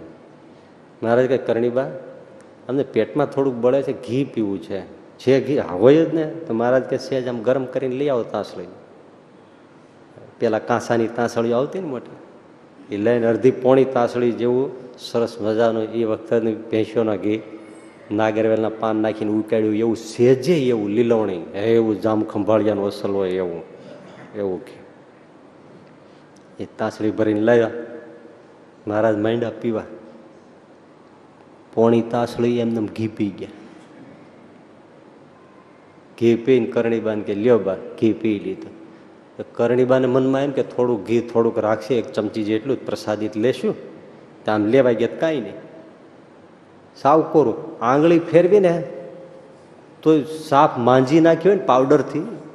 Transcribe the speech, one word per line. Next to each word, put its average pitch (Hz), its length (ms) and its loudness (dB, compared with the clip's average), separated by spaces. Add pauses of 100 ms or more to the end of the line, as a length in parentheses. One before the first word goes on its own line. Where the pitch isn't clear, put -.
(1040)
મહારાજ 120 260 4
કહે, 127 100 2
"કરણીબા, 117 440 -2 (840)
અમને 135 140 -2
પેટમાં 123 440 -2
થોડુંક 135 300 -2
બળે 127 260 2
છે, 135 100 -4
ઘી 123 320 -4
પીવું 101 380 -4
છે." 98 180 -8 (380)
"છે 127 280 2
ઘી?" 139 120 -2
"હા, 90 160 -4
હોય 139 300 6
જ 156 100 -2
ને." 160 100 -2
તો - 300 -8
મહારાજ 123 360 2
કહે, 131 80 -2
"સહેજ 127 300 -6
આમ 120 140 -6
ગરમ 131 220 0
કરીને 127 320 -6
લઈ 143 120 -2
આવો 123 140 0
તાંસળી." 98 420 -8 (1700)
પેલા 110 200 0
કાંસાની 117 480 -2
તાંસળીઓ 117 500 -2
આવતી 147 240 -4
ને 185 60 -10
મોટી, 123 300 -12 (760)
એ 101 40 -4
લઈને 113 280 2
અડધી 117 240 4
પોણી 131 340 4
તાંસળી 120 480 0
જેવું 123 380 -2 (280)
સરસ - 420 -4
મજાનું 110 420 0
એ 110 220 -4
વખતની 110 500 -2
ભેંસોના 110 640 -2
ઘી, 101 260 -2 (680)
નાગરવેલના 110 580 0
પાન 110 280 -4
નાખીને 107 340 -2
ઉકાળ્યું 110 440 0
એવું, 110 220 0
સહેજે 127 580 2
એવું 120 340 0
લીલવણી, 110 500 2 (160)
હે, 98 60 -6
એવું 110 400 2
જામ 110 220 2
ખંભાળિયાનું 104 640 0
અસલ 101 240 -4
હોય 98 200 -2
એવું, 90 320 -4 (720)
એવું 95 220 -4
ઘી. - 220 -18 (1800)
એ 98 60 -10 (120)
તાંસળી 110 320 -2
ભરીને 107 300 0
લાવ્યા. 117 300 4 (1160)
મહારાજ 107 320 0
માંડ્યા 113 320 -2 (100)
પીવા. 110 220 -4 (1900)
પોણી 113 260 4
તાંસળી 120 580 -2
એમને 117 220 -2
ઘી 107 280 -6
પી 107 180 -4
ગયા. 90 220 -8 (2750)
ઘી 117 140 4
પીને 117 320 2
કરણીબાને 110 560 -2
કે, 104 120 -4
"લ્યો 110 240 4
બા," 95 160 -2
ઘી - 380 -2
પી 107 260 -2
લીધું. 92 320 -10 (640)
તો 104 160 -12
કરણીબાને 127 540 2
મનમાં 131 360 2
એમ 143 80 -2
કે 131 120 -2
થોડુંક 120 440 -2
ઘી 117 140 2
થોડુંક 117 380 0
રાખશે, 110 360 0
એક 113 180 -2
ચમચી 107 320 -4
જેટલું 110 320 -2
જ - 100 -12
પ્રસાદિત 107 500 -6
લેશું. 131 380 0 (720)
તો 110 80 -2
આમ 104 140 2
લેવાઈ 123 280 4
ગયા 113 140 0
તો - 120 -12
કાંઈ 160 200 -2
નહીં, 101 140 -10 (1500)
સાવ 151 200 4
કોરું. 120 640 0
આંગળી 151 340 4
ફેરવીને 170 680 4 (1160)
તો 156 200 4
સાફ 143 560 2
માંજી 131 420 4
નાખ્યું 165 340 4
હોય 185 60 0
ને - 60 -8
પાવડરથી 139 720 2 (180)